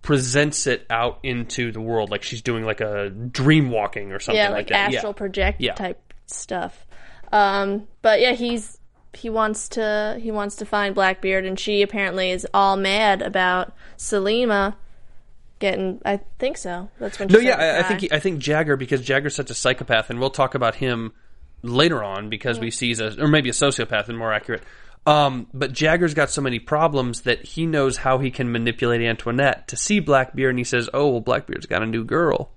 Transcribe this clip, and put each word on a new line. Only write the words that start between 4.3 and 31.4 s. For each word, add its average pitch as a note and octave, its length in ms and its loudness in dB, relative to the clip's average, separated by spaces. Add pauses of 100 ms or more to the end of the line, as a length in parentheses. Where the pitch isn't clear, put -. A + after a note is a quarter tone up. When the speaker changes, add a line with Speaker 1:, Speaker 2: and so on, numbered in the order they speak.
Speaker 2:
Yeah, G3+ 80 4
Speaker 1:
like G#3 80 -2
Speaker 2:
like G3+ 120 -4
Speaker 1:
that. G3 260 2
Speaker 2:
astral G#3 180 -2
Speaker 1:
Yeah. - 40 -12
Speaker 2:
project G3 440 -2
Speaker 1:
Yeah. B2 120 0
Speaker 2:
type - 400 -8 (120)
stuff. - 640 -8 (440)
Um, G3+ 560 2 (140)
but A3 180 6
yeah, B3 140 4
he's, A#3+ 460 -4 (340)
he - 160 -10
wants A3 400 -2
to, G#3+ 500 -2
he A3+ 120 -6
wants G#3 260 -6
to G#3+ 80 -10
find G3+ 300 -2
Blackbeard, F#3+ 500 0
and F#3+ 140 -4
she G3+ 240 2
apparently F#3 480 -2
is F#3 200 -4
all G3 260 4
mad G3 440 2
about F#3 520 0 (240)
Selima G#3 760 0 (880)
getting, F#3+ 460 -2
I G3+ 140 0 (200)
think C#4+ 180 -2
so. F3+ 320 -8 (100)
That's - 200 -8
when G3 100 -4
she F#3 40 10
Speaker 1:
No, A3 80 12
Speaker 2:
started B3 220 4
Speaker 1:
yeah, D#3+ 120 2
I, D#3 40 2
I - 20 2
Speaker 2:
to F#3 60 2
Speaker 1:
think F#3+ 140 0
Speaker 2:
cry. G3 80 -4
Speaker 1:
he, - 40 0
I D3+ 60 4
think E3+ 200 -2
Jagger, D3 380 2
because C3 240 -2
Jagger's C#3 340 -2
such C#3 140 -6
a B2 60 -8
psychopath, B2 540 0
and A#2+ 100 -6
we'll C3+ 100 0
talk C3+ 260 0
about A#2+ 200 0
him A#2 380 -4 (480)
later B2+ 420 2
on G2+ 260 -6
because A2+ 300 -4
we A#2 100 -4
Speaker 2:
Mm. A2+ 40 -8
Speaker 1:
see A#2+ 160 -4
he's A2+ 100 -2
a, G#2+ 220 -4
or D3+ 60 2
maybe D3 220 4
a A2+ 40 -4
sociopath A#2 560 0
and A#2 80 -6
more A2+ 160 -2
accurate. A2 300 -4 (440)
Um, C#3 460 4
but C3+ 180 -4
Jagger's D#3 440 2
got C#3+ 160 2
so D3 100 -2
many B2+ 180 -2
problems D3 640 0
that A#2+ 240 -2
he E3 220 -4
knows C#3 300 2
how C3 200 2
he C3 140 0
can B2 200 -2
manipulate A#2 500 0
Antoinette A#2+ 680 0
to - 100 -10
see G#3 220 2
Blackbeard, C3 520 2
and B2 80 -2
he B2 40 -2
says, A#2+ 300 -2
"Oh, C#3+ 160 2
well, A#2+ 120 0
Blackbeard's - 460 -2